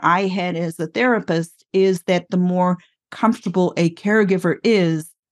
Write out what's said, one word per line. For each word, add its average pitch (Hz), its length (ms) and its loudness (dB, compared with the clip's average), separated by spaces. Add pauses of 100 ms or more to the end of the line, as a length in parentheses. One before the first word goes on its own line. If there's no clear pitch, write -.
I 185 240 2
had 180 280 -4
as 165 220 -6
a 160 100 -4
therapist 196 840 -2
is 190 320 2
that 175 260 0
the 185 60 -2
more 180 420 0 (320)
comfortable 190 680 -2
a 170 180 2
caregiver 196 720 0
is 170 460 0 (220)